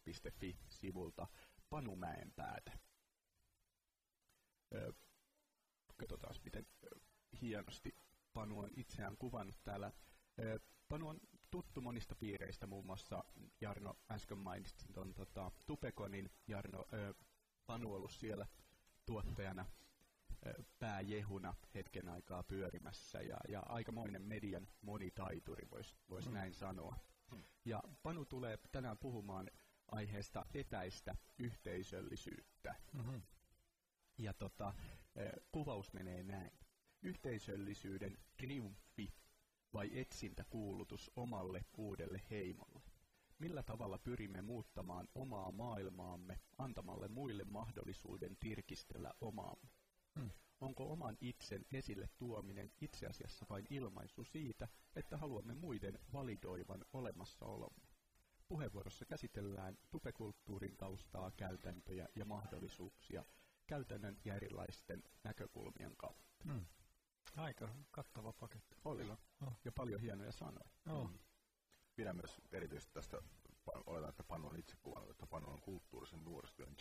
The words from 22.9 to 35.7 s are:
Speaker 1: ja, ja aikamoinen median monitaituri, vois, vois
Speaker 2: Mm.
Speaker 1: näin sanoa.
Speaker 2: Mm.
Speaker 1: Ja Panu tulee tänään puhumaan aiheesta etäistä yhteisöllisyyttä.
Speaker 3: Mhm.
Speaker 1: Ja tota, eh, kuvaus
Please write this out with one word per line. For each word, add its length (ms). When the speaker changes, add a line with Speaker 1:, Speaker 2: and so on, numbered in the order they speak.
Speaker 1:
ja, 160
ja 100
aikamoinen 640
median 460
monitaituri, 920
vois, 240
vois 180
Speaker 2:
Mm. 60
Speaker 1:
näin 200
sanoa. 420
Speaker 2:
Mm. 120
Speaker 1:
Ja 180
Panu 220
tulee 320
tänään 260
puhumaan 520
aiheesta 640
etäistä 600
yhteisöllisyyttä. 1400
Speaker 3:
Mhm. 220
Speaker 1:
Ja 160
tota, 400
eh, 160
kuvaus 420